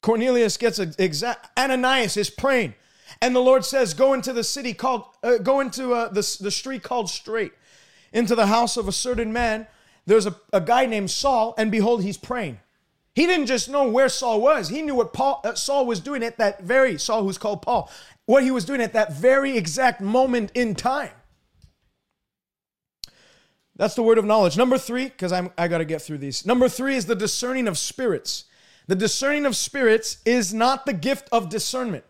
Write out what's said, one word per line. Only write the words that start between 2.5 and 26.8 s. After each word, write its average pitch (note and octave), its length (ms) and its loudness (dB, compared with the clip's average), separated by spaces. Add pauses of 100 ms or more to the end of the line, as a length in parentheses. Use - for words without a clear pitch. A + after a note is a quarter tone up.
And B3 120 2
the B3+ 60 4
Lord B3+ 240 6
says, B3 300 0
"Go C4+ 180 4
into C4 180 -2
the A#3 120 -4
city A#3+ 320 -6
called, B3 300 -4 (180)
uh, A#3 160 2
go C4+ 200 2
into, B3+ 340 -4
uh, A#3 160 -2
the, G3 300 -4
the G3 120 -6
street C4 320 -8
called A#3 260 -4
Straight, - 420 -6 (640)
into A#3 220 2
the A3 100 4
house A#3 320 2
of G#3+ 100 -4
a G3 40 -4
certain A#3 420 -4
man. A3+ 320 -2 (400)
There's G#3 220 4
a, F3+ 80 -6 (180)
a G3 80 4
guy A#3+ 240 2
named G#3 240 -2
Saul, A#3 480 0
and A3 140 0
behold, A3 320 2
he's G3+ 140 -4
praying." F#3 420 -8 (560)
He D4+ 100 4
didn't E4+ 220 2
just A#3 200 -2
know C#4 220 2
where B3+ 180 4
Saul A#3+ 320 -2
was. G#3+ 300 2
He C#4 120 -6
knew D4 140 -4
what A#3 160 0
Paul, C4+ 320 -2
uh, A3+ 120 -4
Saul C#4 300 0
was A#3 140 -2
doing C4+ 240 -6
at A#3 140 -8
that G3+ 240 0
very, A#3 360 2
Saul A3 260 -2
who's F#3+ 140 -4
called G#3 240 -6
Paul, A#3 300 -2 (340)
what C4 180 6
he C4 80 2
was B3 120 -2
doing B3+ 180 -2
at A3+ 120 -4
that G#3+ 180 0
very C4 460 4
exact A#3 420 0
moment A#3 540 0
in A#3+ 200 0
time. - 380 -2 (2750)
That's G3+ 200 -2
the A#3+ 80 0
word A3+ 160 6
of G#3+ 40 0
knowledge. G3+ 320 4
Number B3 220 4
three, B3+ 320 -4
'cause F3+ 240 -6
I'm, F3+ 240 -4
I E3+ 100 0
gotta E3 160 0
get D#3 180 -6
through D3+ 180 -10
these. C#3 260 -8
Number B3 240 4
three C4+ 260 -2